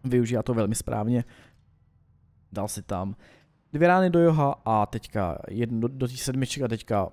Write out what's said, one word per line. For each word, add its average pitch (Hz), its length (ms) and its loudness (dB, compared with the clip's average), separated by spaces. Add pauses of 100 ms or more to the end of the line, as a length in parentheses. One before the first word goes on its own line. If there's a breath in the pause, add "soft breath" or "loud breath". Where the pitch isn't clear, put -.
Využívá 123 400 0
to 127 100 -2
velmi 110 220 0
správně. 117 480 -2 (1300 soft breath)
Dal 104 160 -6
si - 140 -10
tam 98 340 -6 (580 soft breath)
dvě 156 140 4
rány 180 220 6
do 170 100 4
joha 156 460 4
a 107 200 2
teďka - 540 -4 (100)
jednu 113 300 -4
do, 117 80 0
do 131 200 -4
té 127 100 -8
sedmičky 135 460 -4
a 123 40 -2
teďka 107 460 -2